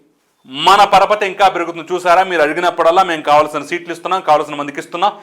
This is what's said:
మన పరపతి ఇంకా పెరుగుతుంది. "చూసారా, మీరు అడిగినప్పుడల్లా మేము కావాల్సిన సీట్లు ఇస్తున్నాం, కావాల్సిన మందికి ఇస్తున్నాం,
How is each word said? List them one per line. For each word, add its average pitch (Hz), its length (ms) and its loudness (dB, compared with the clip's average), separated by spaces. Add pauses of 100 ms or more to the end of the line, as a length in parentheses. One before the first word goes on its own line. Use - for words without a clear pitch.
(460)
మన 175 380 2
పరపతి 196 420 2
ఇంకా 190 220 2
పెరుగుతుంది. 170 460 -8
"చూసారా, 180 280 2
మీరు 175 200 0
అడిగినప్పుడల్లా 170 600 0
మేము 160 200 -4
కావాల్సిన 147 420 0
సీట్లు 170 280 -8
ఇస్తున్నాం, 175 280 -6
కావాల్సిన 151 340 0
మందికి 143 260 -10
ఇస్తున్నాం, 175 320 -4 (100)